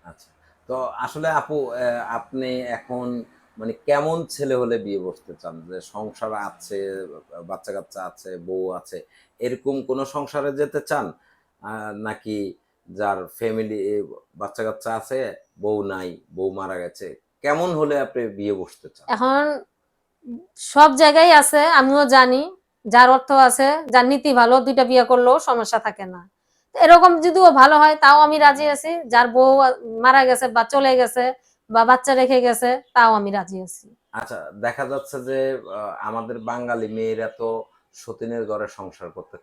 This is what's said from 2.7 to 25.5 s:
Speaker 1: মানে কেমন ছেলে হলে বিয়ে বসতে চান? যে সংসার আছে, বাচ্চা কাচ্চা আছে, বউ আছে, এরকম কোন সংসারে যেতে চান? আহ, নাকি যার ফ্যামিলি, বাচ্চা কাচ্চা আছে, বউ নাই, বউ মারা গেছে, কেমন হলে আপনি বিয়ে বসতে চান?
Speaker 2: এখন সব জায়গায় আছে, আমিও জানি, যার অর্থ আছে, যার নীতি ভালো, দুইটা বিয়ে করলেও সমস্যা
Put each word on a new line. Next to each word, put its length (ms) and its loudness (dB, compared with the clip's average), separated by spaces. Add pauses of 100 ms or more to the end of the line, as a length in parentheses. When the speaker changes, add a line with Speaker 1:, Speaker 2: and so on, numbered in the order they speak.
Speaker 1:
মানে 160 -10 (120)
কেমন 400 -2
ছেলে 300 -6
হলে 220 -4
বিয়ে 220 -8
বসতে 360 -14
চান? 200 -18 (120)
যে 140 -16
সংসার 500 -14 (160)
আছে, 320 -14 (680)
বাচ্চা 260 -16
কাচ্চা 320 -16
আছে, 320 -20
বউ 340 -10
আছে, 260 -16 (420)
এরকম 440 -8
কোন 220 -8
সংসারে 480 -8
যেতে 280 -8
চান? 240 -8 (560)
আহ, 360 -14
নাকি 400 -10 (520)
যার 380 -6
ফ্যামিলি, 520 -8 (560)
বাচ্চা 280 -12
কাচ্চা 320 -10
আছে, 240 -8 (400)
বউ 240 -4
নাই, 260 -10 (220)
বউ 200 -6
মারা 260 -10
গেছে, 300 -14 (340)
কেমন 340 -4
হলে 240 -2
আপনি 280 -6
বিয়ে 260 -8
বসতে 360 -14
চান? 180 -20
Speaker 2:
এখন 360 -2 (1300)
সব 240 8
জায়গায় 380 6
আছে, 280 6 (180)
আমিও 260 2
জানি, 360 4 (440)
যার 240 6
অর্থ 220 2
আছে, 360 4 (220)
যার 160 4
নীতি 280 0
ভালো, 280 4
দুইটা 220 0
বিয়ে 200 4
করলেও 360 4
সমস্যা 400 -4